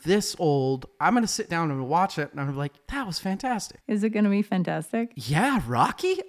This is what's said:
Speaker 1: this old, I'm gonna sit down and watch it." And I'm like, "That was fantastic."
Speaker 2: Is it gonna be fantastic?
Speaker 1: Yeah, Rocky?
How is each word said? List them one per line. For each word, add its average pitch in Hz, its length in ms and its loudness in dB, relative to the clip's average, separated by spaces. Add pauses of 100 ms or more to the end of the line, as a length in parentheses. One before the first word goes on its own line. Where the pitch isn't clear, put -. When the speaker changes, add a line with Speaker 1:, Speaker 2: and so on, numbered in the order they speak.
Speaker 1:
this 202 340 2
old, 135 480 2 (140)
I'm 165 120 4
gonna 240 140 4
sit - 240 -4
down 165 220 0
and 131 160 -4
watch 180 300 2
it." 143 120 -4
And 147 100 -10
I'm 139 160 -4
like, 139 160 -4 (140)
"That 277 180 -4
was 180 140 -6
fantastic." 196 680 -4
Speaker 2:
Is 208 160 0
it 220 60 0
gonna 208 200 2
be 202 120 4
fantastic? 185 760 -2
Speaker 1:
Yeah, 175 500 2
Rocky? 254 640 0